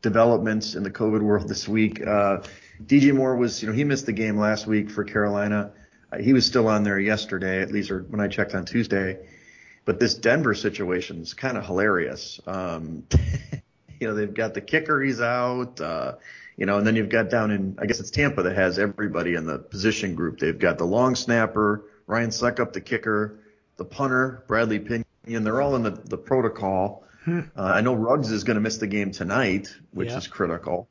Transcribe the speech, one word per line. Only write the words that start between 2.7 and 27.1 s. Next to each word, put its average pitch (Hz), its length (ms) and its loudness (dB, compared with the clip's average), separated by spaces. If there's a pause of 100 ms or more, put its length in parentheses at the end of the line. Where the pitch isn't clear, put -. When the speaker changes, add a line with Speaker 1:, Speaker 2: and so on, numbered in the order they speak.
Speaker 1:
D 139 140 8
J 139 120 8
Moore 131 240 4
was, 120 280 0
you 107 60 -4
know, 107 40 0
he 131 100 0
missed 139 240 0
the 110 60 0
game 107 240 0
last 107 300 2
week 104 240 2
for 104 120 -2
Carolina. 104 680 0 (400)
Uh, - 80 -8
he 113 140 4
was 120 120 6
still 117 220 4
on 107 160 4
there 101 160 2
yesterday, 95 600 0
at 95 100 -2
least, 101 200 -2
or 92 120 -4
when 104 180 -4
I 101 60 0
checked 117 260 -2
on 92 120 -4
Tuesday. 98 520 0 (680)
But 90 160 0
this - 160 4
Denver 123 380 2
situation 90 680 -2
is 80 120 -12
kinda 123 300 -6
hilarious. 90 840 -2
Um, 82 580 -8 (480)
<laughs> - 480 -16
you 117 80 -2
know, 110 60 -2
they've 104 200 -2
got 113 200 -2
the 101 80 -6
kicker, 156 400 0
he's 131 180 -2
out, 123 640 -2
uh, 80 320 -4 (420)
you - 120 -4
know, 101 100 2
and 104 80 2
then 113 100 4
you've 107 140 0
got 110 220 2
down 110 200 2
in, 95 280 -2
I 107 80 -4
guess 113 120 -2
it's - 120 -10
Tampa 143 320 0
that 92 120 0
has 92 240 2
everybody 87 540 -2
in 80 120 -4
the 76 120 -4
position 101 580 -2
group. 80 240 -4
They've 82 180 0
got 87 200 2
the 85 80 0
long 120 300 4
snapper, 107 680 0 (240)
Ryan 113 220 0
Succop, 120 440 0
the 92 80 -6
kicker, 107 580 -2 (360)
the - 100 -10
punter, 131 600 -2
Bradley 110 320 2
Pinion. 117 640 -6
They're 113 180 0
all 139 140 2
in 117 80 0
the, 104 80 0
the - 260 -10
protocol. 101 880 -2 (220)